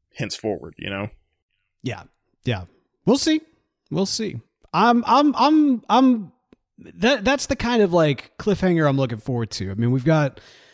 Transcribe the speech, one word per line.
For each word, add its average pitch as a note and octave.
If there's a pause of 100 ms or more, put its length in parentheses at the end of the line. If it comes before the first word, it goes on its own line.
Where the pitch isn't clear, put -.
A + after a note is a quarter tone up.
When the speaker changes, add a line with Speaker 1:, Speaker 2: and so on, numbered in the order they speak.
(160)
Speaker 1:
henceforward, F#2+
you -
know? G2 (760)
Speaker 2:
Yeah. A2 (400)
Yeah. G2 (400)
We'll A#3+
see. D#4 (500)
We'll F3
see. F#3+ (320)
I'm, A#3
I'm, C4+
I'm, C#4+
I'm, A#3 (640)
that, G#3+
that's C4+
the C#4
kind A#3
of, F3+
like, D#3
cliffhanger F3
I'm C#3
looking A#2+
forward A#2
to. F#2+
I -
mean, A#2
we've B2+
got, D3+ (340)